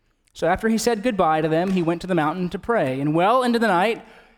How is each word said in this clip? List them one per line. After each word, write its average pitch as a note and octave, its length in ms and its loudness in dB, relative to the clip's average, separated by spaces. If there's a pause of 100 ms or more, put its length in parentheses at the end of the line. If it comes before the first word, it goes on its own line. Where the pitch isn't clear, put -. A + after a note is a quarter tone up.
(340)
So - 140 -4
after F#3+ 200 0
he A3+ 120 2
said A3+ 240 0
goodbye F3 380 2
to D#3+ 80 0
them, E3+ 220 0
he F#3 120 0
went E3+ 180 -2
to F#3 60 -10
the F#3 80 -2
mountain E3+ 340 -2
to G3+ 80 -8
pray. D#3 420 -2
And D3+ 140 0
well G#3 300 2
into A#3+ 160 0
the A3+ 80 2
night, G3+ 340 0 (360)